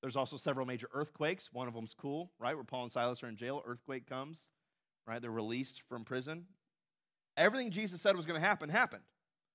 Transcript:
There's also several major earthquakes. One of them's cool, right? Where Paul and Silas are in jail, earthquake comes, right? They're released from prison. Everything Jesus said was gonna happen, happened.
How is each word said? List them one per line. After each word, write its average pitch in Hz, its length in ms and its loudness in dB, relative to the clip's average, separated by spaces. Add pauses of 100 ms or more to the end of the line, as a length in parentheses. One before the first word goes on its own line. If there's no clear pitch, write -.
There's 131 160 -2
also 135 200 0
several 131 300 0
major 123 260 -4
earthquakes. 151 600 -2
One 123 160 -4
of 117 60 -8
them's 113 200 -8
cool, 151 440 -6
right? 123 160 0
Where 139 100 -8
Paul 123 200 -4
and 117 80 -10
Silas 123 300 2
are 127 60 -8
in 110 80 -10
jail, 127 280 -4
earthquake 123 420 -8
comes, 139 320 -8 (680)
right? 117 140 -4
They're 120 100 -6
released 113 580 -2
from 117 160 -8
prison. 151 420 -6 (880)
Everything 226 340 6
Jesus 180 300 -2
said 196 160 8
was 165 100 -2
gonna 165 140 0
happen, 170 280 4
happened. 185 340 2 (520)